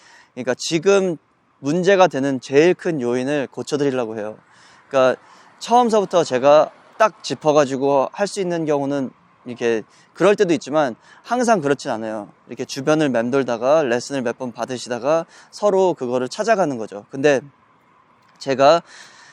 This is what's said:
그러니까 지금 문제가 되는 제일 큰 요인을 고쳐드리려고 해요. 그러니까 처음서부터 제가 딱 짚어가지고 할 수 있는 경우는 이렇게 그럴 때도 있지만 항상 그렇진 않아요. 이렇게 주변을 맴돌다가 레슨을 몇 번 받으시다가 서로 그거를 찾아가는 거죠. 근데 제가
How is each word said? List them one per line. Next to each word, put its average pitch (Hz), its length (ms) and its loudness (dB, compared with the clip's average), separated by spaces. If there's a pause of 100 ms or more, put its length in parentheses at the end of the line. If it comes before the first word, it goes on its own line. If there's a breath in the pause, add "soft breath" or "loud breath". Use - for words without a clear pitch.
(340 soft breath)
그러니까 123 220 -6
지금 185 600 0 (420)
문제가 180 480 4
되는 139 340 -2
제일 160 340 4
큰 165 260 -4
요인을 127 500 -2
고쳐드리려고 127 680 -4
해요. 107 200 -10 (520 soft breath)
그러니까 131 320 2 (380 soft breath)
처음서부터 214 640 2
제가 139 480 4 (260)
딱 - 280 -2
짚어가지고 139 880 0
할 202 160 -4
수 202 120 -10
있는 175 240 -4
경우는 139 460 -4 (360)
이렇게 117 360 -2 (300 soft breath)
그럴 196 240 2
때도 175 180 2
있지만 139 400 -2 (300 soft breath)
항상 233 360 0
그렇진 139 300 -2
않아요. 110 380 -8 (180)
이렇게 - 180 -12
주변을 151 440 0
맴돌다가 123 760 0
레슨을 123 400 -4
몇 117 160 -6
번 127 140 -10
받으시다가 123 720 -4 (240 loud breath)
서로 190 440 0
그거를 127 340 -4
찾아가는 196 500 -2
거죠. 101 320 -12
근데 135 300 2 (1000)
제가 139 420 4 (520 loud breath)